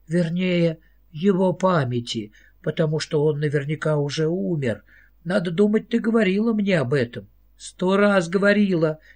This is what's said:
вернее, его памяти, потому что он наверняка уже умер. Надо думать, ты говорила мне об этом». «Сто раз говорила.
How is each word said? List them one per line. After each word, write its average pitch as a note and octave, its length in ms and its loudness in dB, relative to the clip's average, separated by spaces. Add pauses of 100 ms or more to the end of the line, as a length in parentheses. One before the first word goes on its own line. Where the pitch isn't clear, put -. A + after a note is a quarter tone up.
вернее, E3+ 680 0 (340)
его F3+ 420 2
памяти, B2 800 -2 (280)
потому D#3 380 -2
что D3+ 260 -2
он D3 140 0
наверняка D3+ 580 -2
уже C#3+ 300 -2
умер. E3+ 560 -4 (400)
Надо F3+ 280 -2
думать, G#3 380 2
ты A#3 100 0
говорила G#3+ 540 0
мне G3 260 0
об B2+ 140 -2
этом». A#2+ 340 -2 (300)
«Сто F#3 400 -2
раз G3 320 2
говорила. F#3 680 2 (160)